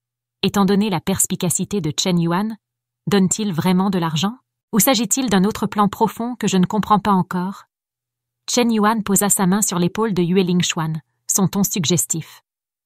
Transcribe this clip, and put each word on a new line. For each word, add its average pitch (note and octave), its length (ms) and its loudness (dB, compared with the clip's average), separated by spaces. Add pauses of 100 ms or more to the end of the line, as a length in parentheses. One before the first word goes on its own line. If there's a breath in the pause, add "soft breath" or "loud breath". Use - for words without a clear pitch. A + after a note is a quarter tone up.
(420)
Étant G3 220 2
donné G3+ 260 2
la E3+ 120 -2
perspicacité F#3 800 -4
de D3+ 180 -2
Chen F3+ 180 0
Yuan, F3+ 400 -2 (500)
donne-t-il G3+ 440 2
vraiment F#3 380 0
de F#3+ 100 -2
l'argent ? E3 380 -2 (360)
Ou A3 60 0
s'agit-il B3 500 0
d'un F#3 140 4
autre G#3 240 -2
plan G3+ 220 0
profond A3+ 480 -4
que G#3 100 -4
je F#3+ 80 0
ne F3+ 100 4
comprends G#3 340 0
pas G#3 120 0
encore ? F#3 540 -2 (840)
Chen A#3+ 220 0
Yuan G#3+ 320 2
posa G3+ 240 2
sa F#3+ 180 0
main G3 160 2
sur F#3+ 160 -2
l'épaule F#3 360 0
de F3 100 2
Yue F#3 180 2
Lingxuan, E3+ 520 0 (340)
son F#3+ 220 2
ton G3 160 0
suggestif. - 760 -4 (440)